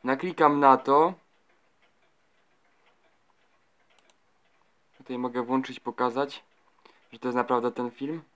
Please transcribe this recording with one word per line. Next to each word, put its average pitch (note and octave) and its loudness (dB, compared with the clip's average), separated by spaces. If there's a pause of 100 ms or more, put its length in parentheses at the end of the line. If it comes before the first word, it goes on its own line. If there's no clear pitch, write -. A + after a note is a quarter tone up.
Naklikam D3 2
na C3+ 8
to. D3+ 2 (3750)
Tutaj C3 -10
mogę B2 -6
włączyć, C3 -4
pokazać, B2 -4 (680)
że A#2 -20
to B2+ -8
jest B2 -4
naprawdę A#2+ 0
ten B2 -6
film. D3+ -10 (140)